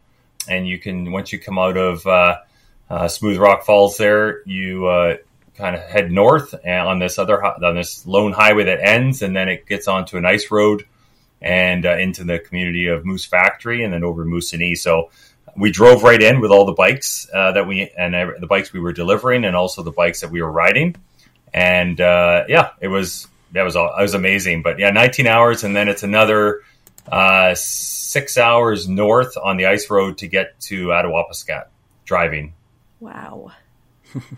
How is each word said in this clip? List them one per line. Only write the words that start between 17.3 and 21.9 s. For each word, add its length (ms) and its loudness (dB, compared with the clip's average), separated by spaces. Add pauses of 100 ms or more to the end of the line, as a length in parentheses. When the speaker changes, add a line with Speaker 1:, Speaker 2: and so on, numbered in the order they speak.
Speaker 1:
uh, 200 0
that 120 0
we, 320 -6
and 160 -4
ev-, 280 -6
the 60 -12
bikes 260 -2
we 80 -8
were 120 -6
delivering 520 0
and 100 -2
also 260 -2
the 100 -10
bikes 300 -2
that 100 -10
we 100 -6
were 100 -6
riding. 460 0 (560)
And, 480 0